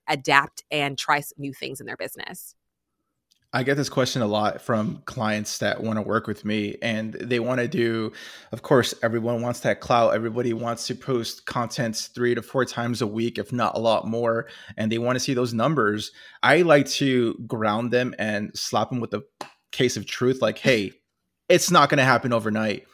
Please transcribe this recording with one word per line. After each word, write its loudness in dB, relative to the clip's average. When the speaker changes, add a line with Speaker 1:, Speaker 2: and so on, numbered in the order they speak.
Speaker 1:
adapt 2
and -2
try 0
s-, -12
new -8
things -12
in -14
their -10
business? -12
Speaker 2:
I 0
get 2
this -2
question 0
a 2
lot 0
from -2
clients -4
that -2
wanna -2
work -2
with -6
me, -2
and -4
they -2
wanna 0
do, 0
of -10
course, 4
everyone 0
wants -4
that 0
clout. 4
Everybody -2
wants -6
to -6
post -6
content -4
three 2
to -6
four 0
times -4
a 0
week, -4
if -8
not 0
a -2
lot 2
more, 0
and 0
they 0
wanna 0
see -2
those 0
numbers. 0
I 6
like 6
to 2
ground -2
them 0
and -4
slap -2
them -4
with -6
a -6
case 0
of -6
truth, 0
like, 0
"Hey, 2
it's 6
not 8
gonna 4
happen 4
overnight. -2